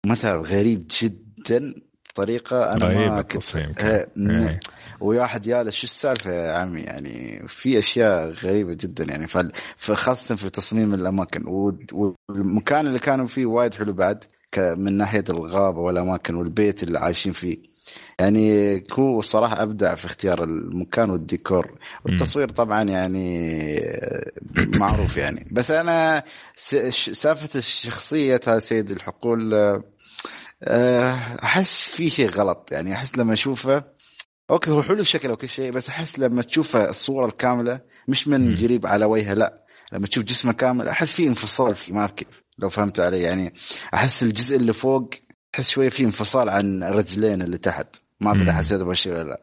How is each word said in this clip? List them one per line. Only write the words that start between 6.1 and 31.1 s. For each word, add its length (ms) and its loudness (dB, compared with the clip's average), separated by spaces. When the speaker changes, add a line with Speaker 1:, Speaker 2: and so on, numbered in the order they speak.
Speaker 1:
يا 220 -2
عمي؟" 280 -4
يعني 680 -12
في 320 2
أشياء 500 4
غريبة 440 -2
جدًا 300 -6
يعني، 240 -4
فال-، 240 0
فخاصة 580 0
في 140 -8
تصميم 440 0
الأماكن 540 -2
و-، 300 0
والمكان 960 0
اللي 120 0
كانوا 280 0
فيه 180 -2
وايد 280 2
حلو 200 -4
بعد، 300 0
ك-، 260 2
من 200 0
ناحية 320 2
الغابة 500 0
والأماكن 560 -2
والبيت 480 0
اللي 160 -2
عايشين 320 0
فيه. 260 -6
يعني 640 4
هو 220 2
صراحة 420 0
أبدع 320 0
في 100 -14
اختيار 380 -2
المكان 680 -2
والديكور. 580 0
Speaker 2:
مم. 80 -20
Speaker 1:
والتصوير 440 0
طبعًا 340 2
يعني 680 -2
معروف 640 2
يعني. 340 -4
بس 200 0
أنا 520 2
س-، 200 -6
ش-، 340 0
سالفة 500 0
الشخصية 760 0
تاع 220 4
سيد 300 0
الحقول، 640 -2
آه، 420 4